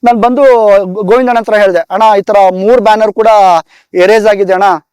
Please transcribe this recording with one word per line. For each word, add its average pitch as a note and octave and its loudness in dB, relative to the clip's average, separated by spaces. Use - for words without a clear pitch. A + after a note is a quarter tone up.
ನಾನ್ A#3+ 0
ಬಂದು B3 0
ಗೋ-, F#3+ -8
ಗೋವಿಂದಣ್ಣ A#3+ 0
ಹತ್ರ A3 -4
ಹೇಳ್ದೆ, F#3+ 0
"ಅಣ್ಣ, G3+ 0
ಈ - -4
ತರ G#3 -4
ಮೂರ್ G#3 0
ಬ್ಯಾನರ್ G#3+ 0
ಕೂಡ A3 -2
ಎರೇಸ್ G3+ 2
ಆಗಿದೆ G3 -2
ಅಣ್ಣ F#3 -2